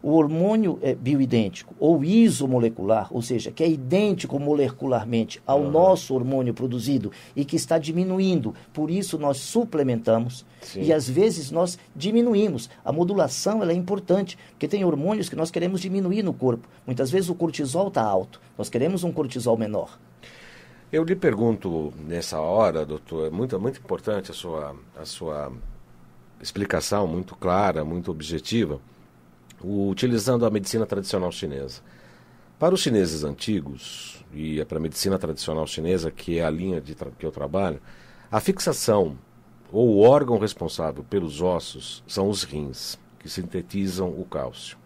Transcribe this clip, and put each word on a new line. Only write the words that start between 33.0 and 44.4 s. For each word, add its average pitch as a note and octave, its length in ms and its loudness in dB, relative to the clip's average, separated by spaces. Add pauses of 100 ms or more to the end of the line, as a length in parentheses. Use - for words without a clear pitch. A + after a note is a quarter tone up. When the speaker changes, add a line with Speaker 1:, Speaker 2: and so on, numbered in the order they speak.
Speaker 2:
antigos, D2 1080 -8
e D2+ 280 -4
é D2+ 60 -2
para E2 120 -6
a D#2+ 40 -2
medicina F#2 360 -2
tradicional D#2 480 -4
chinesa, D#2+ 460 -2
que - 260 -4
é E2 80 0
a D#2 60 0
linha F2 280 -4
de D2 140 -12
tra-, D2 240 -10
que - 80 -12
eu D2+ 60 -4
trabalho, D2 500 -4 (500)
a G#2+ 80 2
fixação G#2 800 0 (540)
ou A#2+ 160 4
o G2+ 140 6
órgão B2 360 8
responsável E2 680 -4
pelos E2 380 -4
ossos - 640 -4
são G2 240 -2
os G2 140 -2
rins, C#2+ 560 -8 (180)
que - 100 -18
sintetizam F#2 840 -4
o E2+ 160 -8
cálcio. - 600 -10